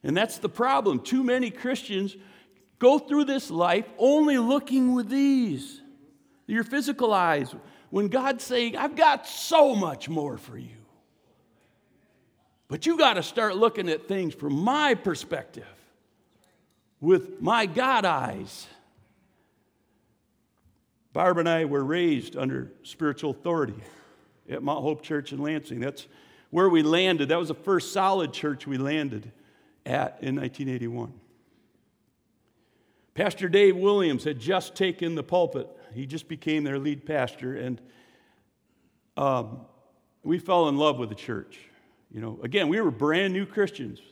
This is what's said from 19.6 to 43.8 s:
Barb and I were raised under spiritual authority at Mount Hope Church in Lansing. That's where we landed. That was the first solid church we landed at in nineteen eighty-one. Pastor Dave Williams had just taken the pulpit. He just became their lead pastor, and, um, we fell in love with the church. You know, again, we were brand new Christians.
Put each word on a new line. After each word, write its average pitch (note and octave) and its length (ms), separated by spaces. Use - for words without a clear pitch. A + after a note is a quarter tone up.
Barb F3 240
and E3+ 120
I E3 160
were C#3+ 180
raised D#3 520
under C3 360
spiritual D3 480
authority C3+ 500
at C#3 140
Mount C#3+ 180
Hope D3+ 200
Church D3 300
in C#3 80
Lansing. D3 400
That's C3+ 280
where F#3 200
we E3 140
landed. E3 460
That E3 100
was D#3+ 100
the F3+ 60
first - 380
solid F#3+ 400
church D3 340
we C#3 100
landed C3+ 540
at C3 360
in C3+ 140
nineteen C#3+ 340
eighty-one. A#2+ 440
Pastor F3+ 340
Dave G3 260
Williams F#3 480
had D3 160
just F3 360
taken F3 400
the C#3+ 80
pulpit. E3 440
He C3 120
just D#3 220
became D#3 360
their C#3 160
lead C#3 260
pastor, C3 500
and, B2 260
um, C3 440
we E3+ 140
fell E3+ 320
in C#3 80
love D3 220
with A#2 100
the G#2+ 60
church. - 440
You G#2+ 100
know, A2 220
again, D3+ 260
we G3+ 100
were F#3 120
brand D#3+ 420
new G3 120
Christians. D3 540